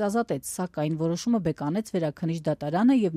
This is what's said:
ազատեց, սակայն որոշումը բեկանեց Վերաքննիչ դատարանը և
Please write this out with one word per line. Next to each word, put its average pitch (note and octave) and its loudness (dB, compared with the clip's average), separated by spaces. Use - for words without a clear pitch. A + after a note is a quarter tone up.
ազատեց, G3+ -2
սակայն D#3+ -2
որոշումը E3+ 0
բեկանեց D#3+ -2
Վերաքննիչ E3 -2
դատարանը E3+ 2
և F3+ 2